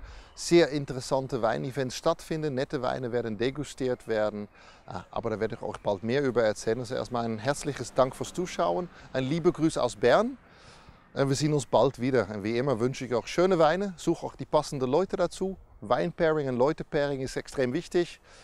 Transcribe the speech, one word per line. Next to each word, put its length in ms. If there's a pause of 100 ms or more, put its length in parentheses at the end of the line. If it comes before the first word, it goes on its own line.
(340)
sehr 360
interessante 760
Weinevents 520
stattfinden. 600
Nette 260
Weine 300
werden 260
degustiert 680
werden. 400 (400)
Äh, 60 (180)
aber 180
da 100
werde 160
ich 60
euch 160
bald 260
mehr 200
über 200
erzählen. 360
Also 160
erstmal 300
ein 120
herzliches 560
Dank 220
fürs 180
Zuschauen. 560 (240)
Ein 120
liebe 260
Grüße 300
aus 140
Bern. 420 (800)
Äh, 120
wir 80
sehen 180
uns 120
bald 340
wieder. 300
Und 140
wie 140
immer 220
wünsche 240
ich 120
euch 120
schöne 300
Weine. 400
Sucht 260
auch 120
die 100
passenden 460
Leute 260
dazu. 400 (240)
Weinpairing 680
und 80
Leute-Pairing 640
ist 140
extrem 380
wichtig. 460 (240)